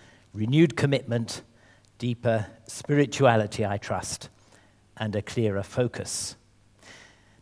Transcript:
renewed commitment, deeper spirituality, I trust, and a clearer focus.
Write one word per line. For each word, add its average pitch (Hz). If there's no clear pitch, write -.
renewed 131
commitment, 120
deeper 113
spirituality, 123
I 101
trust, -
and 107
a 101
clearer 101
focus. -